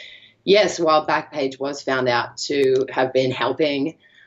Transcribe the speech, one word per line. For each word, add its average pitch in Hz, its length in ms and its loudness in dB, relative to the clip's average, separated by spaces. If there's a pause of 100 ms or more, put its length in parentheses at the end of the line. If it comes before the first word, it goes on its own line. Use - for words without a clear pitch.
(440)
yes, 185 360 4
while 156 260 2
Backpage 147 540 -4
was 143 220 -6
found 127 260 -2
out 120 300 -2
to 135 520 0
have 131 220 -2
been 131 180 2
helping, 139 680 -2 (280)